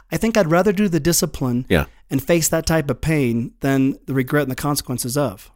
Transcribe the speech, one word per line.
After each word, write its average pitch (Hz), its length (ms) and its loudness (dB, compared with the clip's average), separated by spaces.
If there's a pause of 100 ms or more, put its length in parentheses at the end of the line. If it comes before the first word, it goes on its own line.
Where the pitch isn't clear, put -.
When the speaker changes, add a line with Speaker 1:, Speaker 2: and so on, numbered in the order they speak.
(120)
Speaker 1:
I 160 60 -4
think 226 180 0
I'd 185 160 2
rather 190 220 4
do 202 160 2
the 165 100 2
discipline 139 720 0
Speaker 2:
Yeah. 78 160 4 (240)
Speaker 1:
and 135 120 -2
face 170 280 2
that 160 160 -2
type 156 260 0
of - 80 -4
pain 131 520 0 (100)
than 135 340 2 (120)
the 139 60 -6
regret 135 300 0
and 127 80 -6
the 127 100 -6
consequences 135 540 -4
of. 127 400 -4